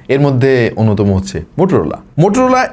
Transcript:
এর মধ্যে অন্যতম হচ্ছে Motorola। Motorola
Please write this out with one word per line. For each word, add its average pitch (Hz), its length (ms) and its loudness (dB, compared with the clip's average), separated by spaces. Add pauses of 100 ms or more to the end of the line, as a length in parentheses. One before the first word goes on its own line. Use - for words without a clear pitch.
এর 139 120 0
মধ্যে 131 560 2
অন্যতম 104 360 0
হচ্ছে 95 320 -4 (140)
Motorola। 147 680 -2
Motorola 254 480 2